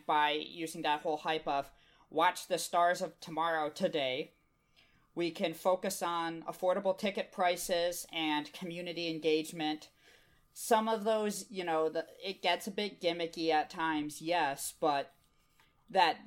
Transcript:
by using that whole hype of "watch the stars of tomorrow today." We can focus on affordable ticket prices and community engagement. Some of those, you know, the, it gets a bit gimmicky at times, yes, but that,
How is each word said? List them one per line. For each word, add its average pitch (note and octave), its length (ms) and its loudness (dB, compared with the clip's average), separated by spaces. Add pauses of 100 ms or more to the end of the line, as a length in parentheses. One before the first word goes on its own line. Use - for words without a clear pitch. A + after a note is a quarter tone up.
by D3+ 260 4
using D#3+ 520 -6
that D3+ 180 0
whole D#3 160 0
hype D#3+ 300 -2
of C#3 240 0 (400)
"watch E3+ 360 2
the E3+ 120 0
stars F3 420 4
of E3+ 180 -6
tomorrow D#3+ 520 0
today." D3 600 -2 (840)
We E3+ 160 0
can E3+ 240 -2
focus F#3+ 480 0
on E3 400 -2
affordable F#3 520 0
ticket G3+ 360 -4
prices F3 840 0
and D3+ 400 -2
community E3+ 560 -6
engagement. D#3 800 -2 (640)
Some A3 340 2
of A3 160 0
those, G#3+ 460 0
you F#3 140 -6
know, D#3+ 260 2
the, D#3+ 160 -4 (180)
it F#3+ 200 -6
gets F3+ 240 0
a G3+ 40 -6
bit G#3 300 -6
gimmicky E3+ 480 -2
at D#3 200 2
times, D#3 520 -2
yes, D#3+ 580 0
but C#3+ 320 2 (800)
that, F3 380 4